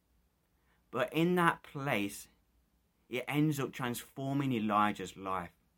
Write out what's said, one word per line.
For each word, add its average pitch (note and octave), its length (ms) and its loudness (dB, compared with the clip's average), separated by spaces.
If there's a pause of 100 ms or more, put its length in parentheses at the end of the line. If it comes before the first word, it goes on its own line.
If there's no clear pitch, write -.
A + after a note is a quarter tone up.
(920)
But B2 220 -2
in E3+ 240 4
that E3+ 260 4
place, A#2 640 -4 (840)
it A#2+ 200 -4
ends D3 320 2
up C3+ 120 -4
transforming C3+ 800 -4
Elijah's G#2 640 2
life. F#2+ 360 -6 (260)